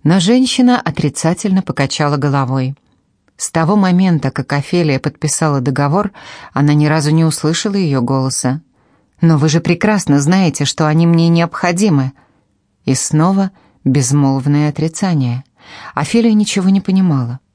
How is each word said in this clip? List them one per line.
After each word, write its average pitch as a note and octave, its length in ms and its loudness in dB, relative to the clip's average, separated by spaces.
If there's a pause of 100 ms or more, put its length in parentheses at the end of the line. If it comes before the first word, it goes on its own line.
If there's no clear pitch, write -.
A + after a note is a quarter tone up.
Но F3 160 4
женщина B3 640 2
отрицательно E3+ 800 -2
покачала C#3+ 540 -2
головой. C3+ 580 -2 (680)
С - 80 -8
того E3 240 0
момента, F3+ 560 2
как - 220 -8
Офелия C#3+ 480 0
подписала D3 600 -2
договор, C#3+ 520 0 (400)
она D3 220 2
ни D3+ 120 2
разу D3+ 240 0
не D#3+ 140 2
услышала E3 500 -2
её D3+ 260 0
голоса. C3 600 -2 (600)
«Но E3 160 4
вы D3 120 2
же D3 120 0
прекрасно F3 600 0
знаете, E3 440 0
что D#3 220 -2
они D#3+ 220 2
мне E3+ 200 4
необходимы». E3+ 840 0 (720)
И C3+ 100 0
снова F#3+ 560 0 (340)
безмолвное C#3 840 0
отрицание. D3 760 -2 (500)
Офелия A3 420 0
ничего G3+ 340 0
не G3 120 4
понимала. D3+ 600 0 (140)